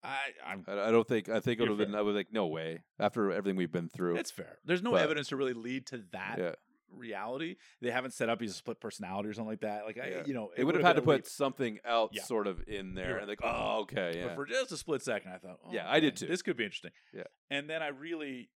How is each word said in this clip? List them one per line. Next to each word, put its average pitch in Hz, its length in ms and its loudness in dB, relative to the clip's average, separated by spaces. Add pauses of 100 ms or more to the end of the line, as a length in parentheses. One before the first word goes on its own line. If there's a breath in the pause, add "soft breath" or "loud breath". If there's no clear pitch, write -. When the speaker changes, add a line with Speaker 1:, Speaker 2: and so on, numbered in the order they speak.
Speaker 1:
I, 135 140 -2 (260)
I'm 90 220 -8
Speaker 2:
I, 101 220 0
I - 20 6
don't 113 160 8
think, 110 220 0
I 113 120 2
think 120 200 0
it - 40 6
Speaker 1:
You're 107 80 4
Speaker 2:
would've 104 140 0
been, 101 60 -4
Speaker 1:
fair. 107 80 0
Speaker 2:
I - 20 4
was 104 140 4
like, 101 160 -2
"No 104 160 2
way." 80 340 -4 (160)
After 104 340 2
everything 95 240 2
we've 87 160 2
been 87 160 0
through. 87 280 0
Speaker 1:
It's - 160 -4
fair. - 320 -14
There's 180 180 0
no 240 80 0
Speaker 2:
But 185 120 8
Speaker 1:
evidence 151 260 0
to 139 80 -4
really 131 180 0
lead 123 340 -6
to 127 100 -8 (120)
that 98 280 -6
Speaker 2:
Yeah. 87 160 0 (340)
Speaker 1:
reality. 117 680 -6 (260 soft breath)
They 120 120 0
haven't 127 180 0
set 120 180 0
up 117 120 2
he's 110 100 -2
a - 40 -8
split - 260 -8
personality 101 480 -4
or 107 40 -4
something 107 160 -6
like 110 120 -6
that. 104 260 -4
Like, 110 120 -8
I, 127 100 -6
Speaker 2:
Yeah. 180 180 -6
Speaker 1:
you 143 80 -2
know, 107 220 -4
Speaker 2:
They 123 60 2
Speaker 1:
it - 20 4
Speaker 2:
would've 175 160 4
Speaker 1:
would've 165 60 6
Speaker 2:
had 170 100 10
to 143 60 4
Speaker 1:
been - 80 -4
a - 20 10
Speaker 2:
put 139 80 8
Speaker 1:
leap. - 80 -12
Speaker 2:
something 131 560 0
else 117 300 4
Speaker 1:
Yeah. 98 100 -8
Speaker 2:
sort 107 240 2
of 85 180 -2
in 98 280 -6
there 92 160 -4
Speaker 1:
You're 92 80 -2
Speaker 2:
and 101 100 -6
Speaker 1:
right. 104 120 -4
Speaker 2:
like, - 40 -4
"Oh, 110 380 0
okay, 95 300 0
Speaker 1:
But 85 40 -2
Speaker 2:
yeah." 87 180 -4
Speaker 1:
for 143 100 -4
just 247 280 -2
a 156 40 -6
split 139 260 -2
second, 104 300 -2
I 92 60 -12
thought, 90 260 -14
"Oh, 85 80 -10
Speaker 2:
Yeah, 92 180 -2
I 147 100 6
did 147 140 4
Speaker 1:
man, - 20 -10
Speaker 2:
too. - 100 -6
Speaker 1:
this 170 160 -2
could 175 140 -2
be 117 80 0
interesting." 92 260 -8 (240 soft breath)
Speaker 2:
Yeah. 90 100 -8 (240)
Speaker 1:
And 143 220 -4
then 160 100 -4
I 156 80 -4
really 143 680 -8